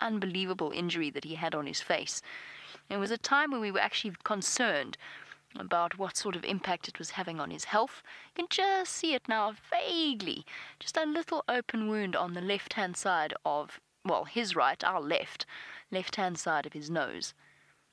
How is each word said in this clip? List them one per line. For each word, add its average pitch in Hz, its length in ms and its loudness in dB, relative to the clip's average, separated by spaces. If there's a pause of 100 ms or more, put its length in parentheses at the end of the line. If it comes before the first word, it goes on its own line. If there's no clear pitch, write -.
unbelievable 190 680 0
injury 170 380 0
that 139 140 -6
he 156 120 -8
had 160 180 -2
on 151 120 -2
his 143 160 -2
face. - 400 0 (680)
There 202 100 0
was 202 120 0
a 233 60 2
time 285 340 4
when 247 100 0
we 208 100 0
were 190 80 2
actually 202 440 0
concerned 190 760 2 (580)
about 175 440 0
what 185 180 -2
sort 190 180 -2
of 170 80 -6
impact 185 440 0
it - 100 -12
was 160 140 -6
having 170 280 -4
on 151 120 -2
his 156 140 -6
health. - 360 2 (340)
You 349 80 -2
can 349 60 -4
just 381 420 4
see 320 220 0
it - 160 0
now 220 240 2 (160)
vaguely, 302 760 0 (340)
just - 180 -2
a 320 80 4
little 311 420 0
open 233 400 0
wound 208 280 0
on 180 180 0
the 175 80 -4
left-hand 190 560 -2
side 160 360 2 (120)
of, 147 340 0 (240)
well, 147 220 4
his 208 300 0
right, 135 280 4
our 185 160 4
left, - 460 0 (460)
left-hand 185 480 -2
side 151 260 2
of 151 80 -8
his 151 160 -8
nose. 147 440 -2 (600)